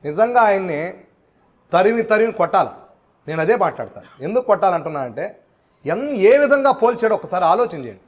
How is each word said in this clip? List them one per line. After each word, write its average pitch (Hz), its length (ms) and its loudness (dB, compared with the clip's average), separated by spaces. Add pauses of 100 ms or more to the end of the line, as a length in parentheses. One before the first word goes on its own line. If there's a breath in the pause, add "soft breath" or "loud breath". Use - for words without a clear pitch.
నిజంగా 220 360 2
ఆయన్ని 185 520 0 (800)
తరిమి 220 300 2
తరిమి 220 280 0
కొట్టాలి. 170 380 0 (580)
నేను 160 140 -4
అదే 156 140 2
మాట్లాడతాను. 131 680 -6
ఎందుకు 226 220 -2
కొట్టాలంటున్నానంటే 156 960 -2 (460)
ఎన్-, 233 280 -4
ఏ 226 240 6
విధంగా 277 340 4
పోల్చాడో 233 440 0
ఒకసారి 180 300 -4
ఆలోచన 175 400 2
చేయండి. 101 220 -16